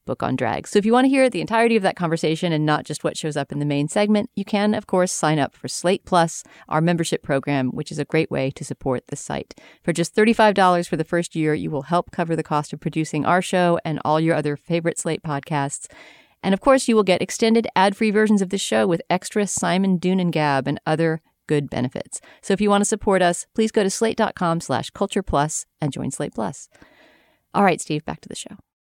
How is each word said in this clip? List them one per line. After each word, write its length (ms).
book 180
on 120
drag. 320
So 120
if 80
you 60
want 120
to 60
hear 200
the 120
entirety 340
of 80
that 120
conversation 540
and 160
not 180
just 200
what 120
shows 200
up 160
in 80
the 40
main 220
segment, 480
you 100
can, 300
of 140
course, 240
sign 260
up 160
for 140
Slate 360
Plus, 380
our 120
membership 420
program, 480
which 220
is 80
a 60
great 240
way 200
to 140
support 440
the 80
site. 380
For 80
just 220
thirty-five 400
dollars 340
for 80
the 80
first 320
year, 180
you 160
will 120
help 300
cover 220
the 80
cost 300
of 80
producing 460
our 160
show 420
and 200
all 160
your 140
other 220
favorite 420
Slate 240
podcasts. 640
And 120
of 60
course, 280
you 80
will 60
get 180
extended 460
ad-free 340
versions 300
of 80
the 100
show 280
with 240
extra 360
Simon 520
Doonan 320
Gab 360
and 200
other 340
good 220
benefits. 520
So 140
if 60
you 100
want 100
to 60
support 360
us, 320
please 180
go 100
to 80
slate 260
dot 180
com 260
slash 300
culture 320
plus 440
and 120
join 180
Slate 240
Plus. 340
All 120
right, 160
Steve, 240
back 180
to 60
the 80
show. 200